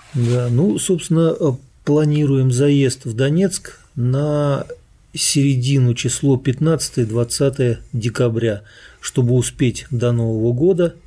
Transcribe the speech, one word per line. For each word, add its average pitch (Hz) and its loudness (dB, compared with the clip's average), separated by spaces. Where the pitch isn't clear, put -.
Да, 123 0
ну, 180 2
собственно, 165 0
э, 151 0
планируем 147 2
заезд 139 2
в 117 -6
Донецк 156 -2
на 143 0
середину, 135 2
число 131 0
пятнадцатое-двадцатое 127 -2
декабря, 113 -2
чтобы 123 0
успеть 120 -2
до 120 0
Нового 113 0
года. 170 0